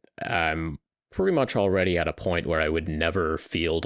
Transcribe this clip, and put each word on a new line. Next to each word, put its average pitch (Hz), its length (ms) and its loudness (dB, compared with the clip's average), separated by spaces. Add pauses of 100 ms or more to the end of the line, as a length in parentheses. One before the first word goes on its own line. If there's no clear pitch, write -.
(220)
I'm 80 560 -2 (320)
pretty 190 240 0
much 135 220 0
already 95 420 2
at 80 80 0
a 76 60 -2
point 85 340 -2
where 80 140 2
I 78 80 2
would 80 200 -2
never 80 500 0
field 82 480 -2